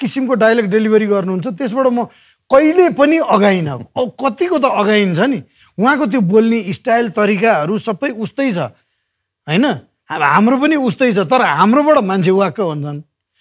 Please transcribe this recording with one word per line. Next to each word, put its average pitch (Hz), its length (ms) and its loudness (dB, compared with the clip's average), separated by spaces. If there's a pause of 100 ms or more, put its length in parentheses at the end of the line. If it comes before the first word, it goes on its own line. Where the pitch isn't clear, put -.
किसिमको 262 320 -4
डायलग 226 320 2
डेलिभरी 214 400 0
गर्नुहुन्छ, 190 400 -2
त्यसबाट 254 480 -4
म 240 160 -4 (400)
कहिले 311 480 4
पनि 294 240 4
अगाइनँ। 190 560 0 (240)
अब 247 60 -2 (100)
कतिको 330 400 -2
त 269 80 0
अगाइन्छ 202 540 0 (100)
नि, 226 100 -2 (380)
उहाँको 269 320 2
त्यो 240 160 0
बोल्ने 220 480 2
स्टाइल, 233 400 -2
तरिकाहरू 202 640 0
सबै 226 400 -6
उस्तै 262 320 -4
छ, 165 240 -6 (720)
होइन? 185 460 -2 (200)
अब 160 100 -6
हाम्रो 202 380 2
पनि 302 160 0
उस्तै 247 400 0
छ, 196 80 0
तर 240 180 0
हाम्रोबाट 220 640 2
मान्छे 185 280 0
वाक्क 190 280 -2
हुन्छन्। 147 400 -6 (420)